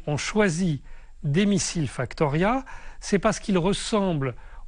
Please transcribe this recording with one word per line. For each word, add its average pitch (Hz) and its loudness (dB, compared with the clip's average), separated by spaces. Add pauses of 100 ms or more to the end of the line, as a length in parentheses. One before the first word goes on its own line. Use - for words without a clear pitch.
ont 147 0
choisi 175 2 (420)
des 175 4
missiles 170 2
Factoria, 160 0 (360)
c'est - 2
parce 196 2
qu'ils 185 0
ressemblent 170 2 (320)